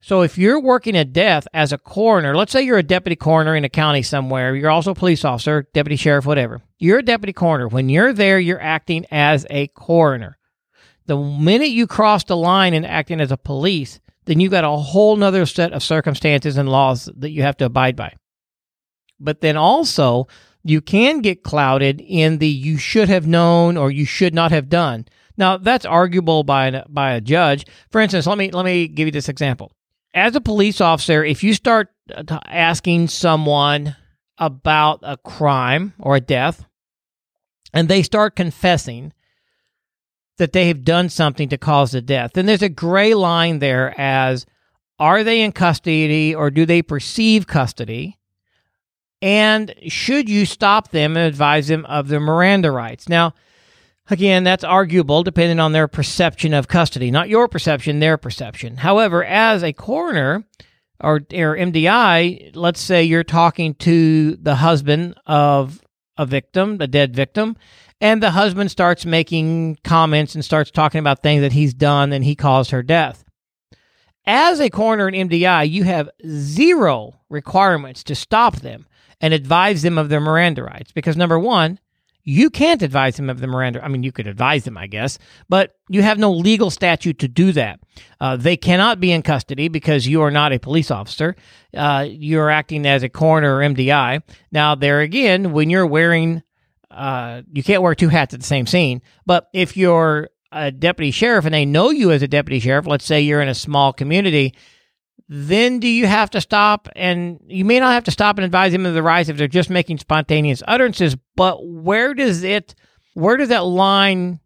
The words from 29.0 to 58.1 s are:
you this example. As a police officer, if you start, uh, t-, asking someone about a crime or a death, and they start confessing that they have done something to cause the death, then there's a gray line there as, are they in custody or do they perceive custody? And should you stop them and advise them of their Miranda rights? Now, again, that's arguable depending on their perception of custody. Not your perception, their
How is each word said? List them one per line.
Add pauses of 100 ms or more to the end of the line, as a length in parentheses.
you
this
example. (440)
As
a
police
officer,
if
you
start, (240)
uh,
t-, (120)
asking
someone (440)
about
a
crime
or
a
death, (1080)
and
they
start
confessing (1300)
that
they
have
done
something
to
cause
the
death,
then
there's
a
gray
line
there
as, (500)
are
they
in
custody
or
do
they
perceive
custody? (1040)
And (140)
should
you
stop
them
and
advise
them
of
their
Miranda
rights?
Now, (800)
again,
that's
arguable
depending
on
their
perception
of
custody.
Not
your
perception,
their